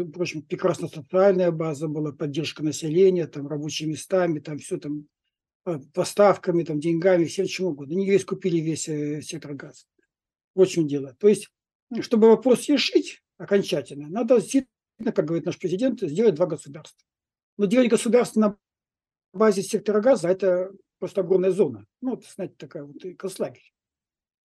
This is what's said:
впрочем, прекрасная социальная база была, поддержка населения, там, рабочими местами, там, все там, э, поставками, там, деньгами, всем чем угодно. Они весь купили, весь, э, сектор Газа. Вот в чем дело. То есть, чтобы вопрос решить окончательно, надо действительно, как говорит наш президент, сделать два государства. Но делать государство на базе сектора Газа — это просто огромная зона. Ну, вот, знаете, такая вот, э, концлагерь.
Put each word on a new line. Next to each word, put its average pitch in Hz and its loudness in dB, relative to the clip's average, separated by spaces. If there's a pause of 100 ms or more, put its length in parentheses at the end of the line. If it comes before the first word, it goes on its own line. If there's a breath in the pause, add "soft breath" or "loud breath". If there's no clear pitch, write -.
впрочем, 156 -6
прекрасная 175 -4
социальная 185 2
база 160 -4
была, 151 -6
поддержка 147 -6
населения, 165 2
там, 143 -12
рабочими 151 -6
местами, 170 -2
там, 151 -10
все 175 -8
там, 147 -10 (580)
э, 165 -4 (140)
поставками, 180 2
там, 147 -6
деньгами, 170 2
всем 180 -4
чем 185 -4
угодно. 147 -8
Они 196 -2
весь 190 2
купили, 175 -2
весь, 156 -4
э, 147 -6
сектор 147 -12
Газа. 135 -18 (720)
Вот 185 6
в - -12
чем 165 0
дело. 135 -6
То 208 6
есть, - 4 (520)
чтобы 220 6
вопрос 226 4
решить - 0 (160)
окончательно, 156 -4
надо 233 2
действительно, - -4
как 170 0
говорит 160 -4
наш 160 -6
президент, 202 -2
сделать 180 2
два 170 0
государства. 156 -12 (520)
Но 208 0
делать 233 4
государство 233 2
на 208 2 (760)
базе 196 2
сектора 208 -2
Газа — 220 4
это 190 0 (280)
просто 185 -4
огромная 185 2
зона. 151 0 (160)
Ну, 247 -6
вот, - -8
знаете, - -12
такая 151 -16
вот, 143 -18
э, 180 -14
концлагерь. - -10 (840)